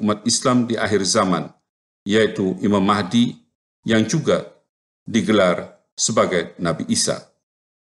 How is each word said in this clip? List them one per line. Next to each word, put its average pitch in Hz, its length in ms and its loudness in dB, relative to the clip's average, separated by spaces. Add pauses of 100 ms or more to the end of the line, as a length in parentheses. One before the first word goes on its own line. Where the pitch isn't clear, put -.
umat 104 240 -2
Islam 123 400 2
di 117 120 -4
akhir 104 280 0
zaman, 92 480 0 (560)
iaitu 104 560 0
Imam 101 160 2
Mahdi 104 560 0 (480)
yang 220 240 2
juga 131 480 -2 (500)
digelar 98 720 0 (180)
sebagai 101 640 -2
Nabi 85 320 -4
Isa. - 380 -4 (640)